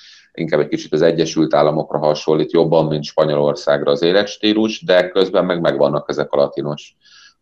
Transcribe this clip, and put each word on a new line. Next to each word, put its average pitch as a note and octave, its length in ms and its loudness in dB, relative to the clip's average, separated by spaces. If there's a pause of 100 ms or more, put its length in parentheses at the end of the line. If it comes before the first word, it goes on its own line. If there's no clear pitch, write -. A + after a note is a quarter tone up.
(340)
inkább D#2 260 -2
egy D2 80 0
kicsit - 260 -8
az D#2 80 2
Egyesült D#2+ 520 0
Államokra D2+ 440 0
hasonlít D#2 540 0
jobban, D#2+ 340 2
mint D2+ 180 -4
Spanyolországra D2 880 0
az C#2+ 100 0
életstílus, G#2+ 800 0
de F2+ 280 2
közben F#2 360 0
meg F2 160 -2
megvannak C#2+ 480 0
ezek C#2+ 220 -4
a C#2 60 -2
latinos, C#2+ 580 -4 (460)